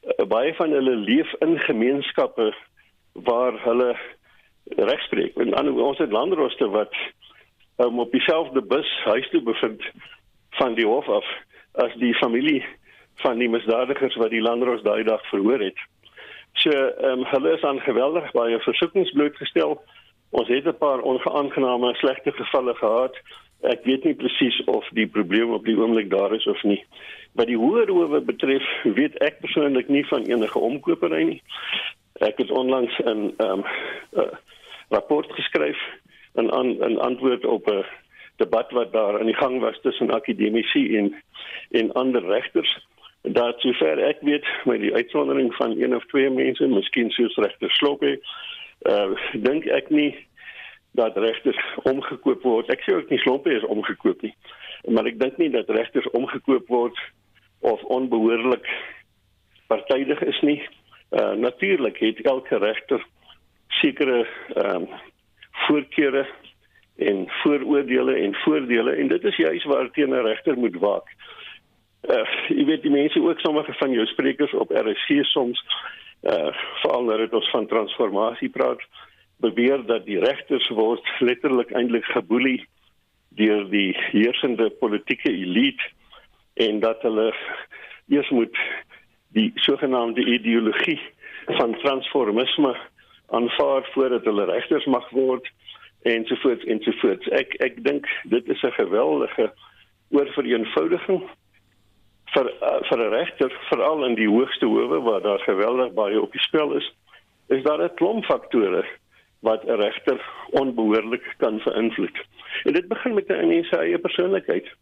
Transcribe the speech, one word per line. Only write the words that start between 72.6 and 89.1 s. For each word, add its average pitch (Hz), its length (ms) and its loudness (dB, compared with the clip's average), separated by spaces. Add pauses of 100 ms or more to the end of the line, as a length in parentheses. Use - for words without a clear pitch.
weet, 156 160 0
die 151 100 0
mense, 147 300 2
ook 165 180 2
sommige 151 340 0
van 139 180 0
jou 117 140 2
sprekers 135 480 -2
op - 180 0
R 110 240 2
S - 120 -6
C 143 160 4
soms, 120 420 -2 (560)
eh, 78 320 0 (280)
veral - 220 0
nou 110 140 0
dat 110 160 -2
ons 110 160 2
van 113 180 -2
transformasie 110 800 -2
praat, 127 320 -2 (560)
beweer 120 480 2
dat 110 200 -2
die 101 140 -2
regters 131 500 0
word 113 340 0 (160)
letterlik 123 520 0
eintlik 117 340 0
geboelie 123 640 0 (640)
deur 104 400 2
die 95 280 0 (140)
heersende 113 580 2
politieke 120 640 -2
elite 95 520 0 (720)
en 107 260 0
dat 113 220 0
hulle 110 320 2 (720)
eers 139 220 2
moet 117 280 0 (720)